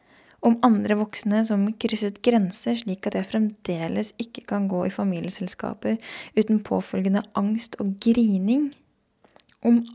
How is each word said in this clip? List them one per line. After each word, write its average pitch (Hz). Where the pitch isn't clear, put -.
Om 233
andre 208
voksne 208
som 202
krysset 214
grenser 233
slik 196
at 196
jeg 190
fremdeles 202
ikke -
kan 202
gå 180
i 196
familieselskaper 185
uten 214
påfølgende 190
angst 214
og 196
grining. 233
Om 233